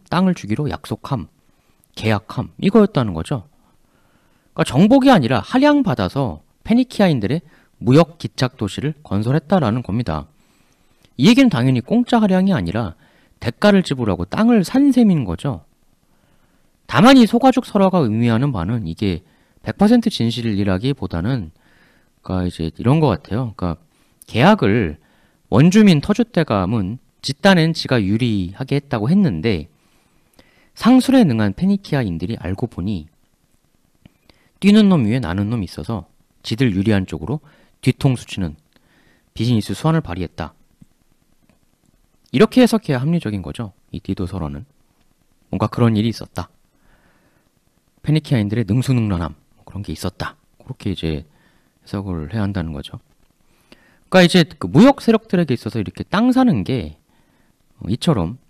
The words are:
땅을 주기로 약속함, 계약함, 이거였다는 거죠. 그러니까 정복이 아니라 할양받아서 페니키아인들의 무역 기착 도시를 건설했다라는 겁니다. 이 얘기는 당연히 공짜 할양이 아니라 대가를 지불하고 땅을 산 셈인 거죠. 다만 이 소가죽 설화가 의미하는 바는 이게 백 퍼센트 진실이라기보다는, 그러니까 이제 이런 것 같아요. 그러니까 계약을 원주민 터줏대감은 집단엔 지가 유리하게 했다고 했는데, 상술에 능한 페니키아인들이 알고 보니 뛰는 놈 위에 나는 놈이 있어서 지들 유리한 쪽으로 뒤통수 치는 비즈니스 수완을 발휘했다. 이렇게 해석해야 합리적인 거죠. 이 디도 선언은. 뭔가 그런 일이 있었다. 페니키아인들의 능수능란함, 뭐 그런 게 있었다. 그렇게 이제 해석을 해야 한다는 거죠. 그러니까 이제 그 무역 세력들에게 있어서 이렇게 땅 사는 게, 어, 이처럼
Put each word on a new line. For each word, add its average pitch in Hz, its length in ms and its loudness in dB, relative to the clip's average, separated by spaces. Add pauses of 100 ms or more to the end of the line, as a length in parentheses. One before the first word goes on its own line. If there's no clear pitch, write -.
땅을 180 260 0
주기로 120 360 -6
약속함, - 580 -8 (640)
계약함, 107 640 -4
이거였다는 185 560 2
거죠. 92 320 -6 (1080)
그러니까 165 120 -2
정복이 233 460 4
아니라 131 300 2
할양받아서 143 1000 0 (220)
페니키아인들의 170 760 0 (380)
무역 151 400 4
기착 - 380 -6
도시를 107 380 -6 (100)
건설했다라는 123 800 0
겁니다. 90 440 -6 (880)
이 135 120 2
얘기는 247 200 6
당연히 127 320 0
공짜 233 400 0
할양이 190 320 0
아니라 101 420 -4 (440)
대가를 196 440 2
지불하고 104 420 -4
땅을 220 400 0
산 277 280 2
셈인 196 320 2
거죠. 90 400 -6 (1200)
다만 220 300 6
이 240 100 8
소가죽 240 380 2
설화가 190 340 0
의미하는 117 520 0
바는 107 360 -4
이게 85 360 -4 (400)
백 - 160 -8
퍼센트 226 320 4
진실이라기보다는, 107 1400 -4 (680)
그러니까 92 260 -4
이제 82 300 -6
이런 131 200 2
것 156 80 0
같아요. 110 500 -4
그러니까 87 240 -6 (460)
계약을 117 720 0 (500)
원주민 175 520 4
터줏대감은 113 960 -2 (220)
집단엔 165 520 2
지가 127 300 -2
유리하게 107 720 -2
했다고 117 340 -4
했는데, 107 580 0 (1080)
상술에 254 500 4
능한 110 300 0
페니키아인들이 123 880 -4
알고 95 280 -6
보니 87 380 -8 (1500)
뛰는 202 280 6
놈 165 160 4
위에 113 160 0
나는 101 300 -4
놈이 113 140 -4
있어서 98 420 -8 (360)
지들 113 320 -2
유리한 98 320 0
쪽으로 80 340 -8 (420)
뒤통수 131 440 -2
치는 82 300 -8 (800)
비즈니스 110 400 -2
수완을 160 260 0
발휘했다. 87 540 -8 (1800)
이렇게 220 300 4
해석해야 202 380 2
합리적인 127 420 -2
거죠. 92 300 -10 (180)
이 - 100 -12
디도 95 260 -6
선언은. 85 380 -8 (840)
뭔가 107 160 -2
그런 117 300 0
일이 107 120 0
있었다. - 400 -10 (1500)
페니키아인들의 120 640 -2
능수능란함, 104 680 -2 (220)
뭐 - 80 -20
그런 - 180 -14
게 90 100 -12
있었다. - 440 -10 (280)
그렇게 - 260 -10
이제 80 360 -6 (580)
해석을 90 500 -8
해야 110 80 -4
한다는 95 300 -6
거죠. 69 260 -14 (1120)
그러니까 185 140 6
이제 175 220 4 (140)
그 - 80 -6
무역 185 360 6
세력들에게 180 520 0
있어서 113 240 -6
이렇게 - 260 -6
땅 240 280 0
사는 233 320 2
게, 87 340 -6 (800)
어, - 100 -10
이처럼 110 500 -2 (120)